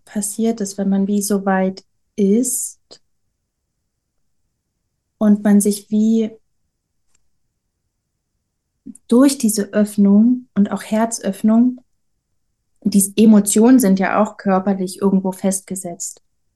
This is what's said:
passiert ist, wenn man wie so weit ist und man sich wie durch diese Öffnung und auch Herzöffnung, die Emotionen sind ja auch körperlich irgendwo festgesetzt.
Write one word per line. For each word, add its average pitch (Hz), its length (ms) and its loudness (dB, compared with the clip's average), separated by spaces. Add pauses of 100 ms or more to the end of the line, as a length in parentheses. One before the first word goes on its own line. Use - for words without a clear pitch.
passiert 220 560 -6
ist, 196 180 -10
wenn 196 100 -4
man 196 200 0
wie 202 140 -2
so 196 220 -4
weit 190 400 -2 (300)
ist 214 640 -2 (2500)
und 208 240 2
man 202 180 4
sich 202 300 -4
wie 220 400 0 (2750)
durch 269 300 2
diese 202 340 -4
Öffnung 208 840 2
und 202 160 0
auch 190 120 -8
Herzöffnung, 226 1000 -2 (1000)
die 196 340 0
Emotionen 220 640 4
sind 190 180 2
ja 190 240 0
auch - 140 -4
körperlich 190 680 -2
irgendwo 190 300 0
festgesetzt. 185 880 -8 (340)